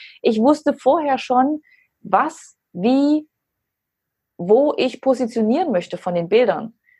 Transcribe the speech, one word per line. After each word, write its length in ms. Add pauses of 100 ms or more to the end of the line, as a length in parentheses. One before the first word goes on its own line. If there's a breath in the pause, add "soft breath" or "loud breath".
(220 loud breath)
Ich 180
wusste 340
vorher 440
schon, 420 (400 soft breath)
was, 560 (160)
wie, 560 (1080)
wo 400
ich 240
positionieren 720
möchte 280
von 180
den 120
Bildern. 460 (260)